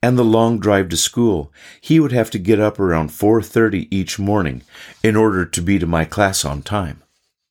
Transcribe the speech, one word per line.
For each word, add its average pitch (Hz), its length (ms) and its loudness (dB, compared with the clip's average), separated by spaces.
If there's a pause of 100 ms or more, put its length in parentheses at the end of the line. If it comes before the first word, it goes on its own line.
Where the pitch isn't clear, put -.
and 123 160 2
the 123 60 4
long 113 340 2
drive 98 300 0
to 85 80 -4
school, 95 560 -2 (300)
he 160 180 4
would 139 120 0
have 117 180 0
to 110 80 -6
get 101 200 2
up 104 220 0
around 80 320 0
four 107 300 2
thirty 107 520 -2
each 95 240 -4
morning 98 440 -2 (400)
in 110 140 2
order 104 280 2
to 85 160 -6
be 95 180 0
to 82 80 -2
my 82 200 0
class 98 400 -2
on 71 160 -6
time. 95 400 -8 (480)